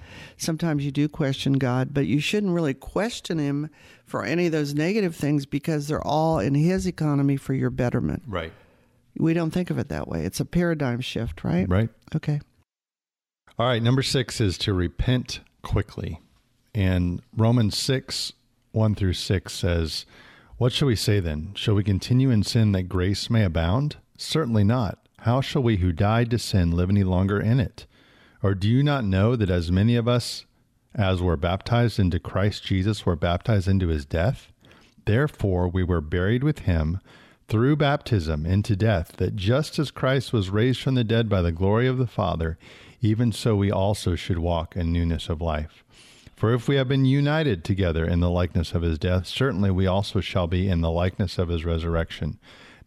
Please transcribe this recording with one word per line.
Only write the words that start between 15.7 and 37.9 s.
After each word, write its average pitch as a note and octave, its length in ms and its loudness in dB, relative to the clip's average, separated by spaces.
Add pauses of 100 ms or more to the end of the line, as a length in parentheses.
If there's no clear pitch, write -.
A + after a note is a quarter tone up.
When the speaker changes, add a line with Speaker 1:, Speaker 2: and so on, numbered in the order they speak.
Speaker 2:
And F2+ 480 2 (120)
Romans A2+ 440 2
six, - 560 -4 (400)
one A2 200 2
through F#2 200 0
six - 400 -4
says, E2+ 520 -2 (520)
"What B2 160 0
shall C#3+ 160 0
we G#2+ 80 2
say G#2 240 2
then? D#2+ 340 -4
Shall G#2 200 0
we G2+ 80 2
continue B2 460 2
in G#2+ 140 4
sin G#2+ 300 2
that F#2 100 0
grace F#2 460 -2
may A2+ 160 4
abound? F2+ 500 0 (220)
Certainly A#2 480 0
not. A2+ 340 0 (200)
How A#2+ 200 2
shall C#3 240 -2
we A2+ 140 2
who F2 160 2
died A2+ 380 2
to A#2 60 0
sin F2 340 2
live F2+ 180 2
any G2+ 160 4
longer F#2+ 340 2
in A#2 220 2
it? - 240 -6 (580)
Or G2+ 100 4
do G2 160 0
you C3 140 4
not C#3+ 220 0
know G2 320 2
that G2+ 120 0
as F2 220 0
many G#2+ 240 4
of A#2 120 0
us - 380 -2 (480)
as F#2+ 280 0
were F2 160 2
baptized G2+ 640 0
into F2 200 2
Christ - 460 -2
Jesus G2 400 -2
were F3 100 2
baptized F2+ 540 0
into F#2+ 180 2
his D#2 180 -2
death? F2 460 -2 (540)
Therefore G2+ 640 0
we F#2 140 0
were F2 180 0
buried F2+ 420 0
with D3 160 0
him E2 400 0 (480)
through B2+ 280 2
baptism G2 720 0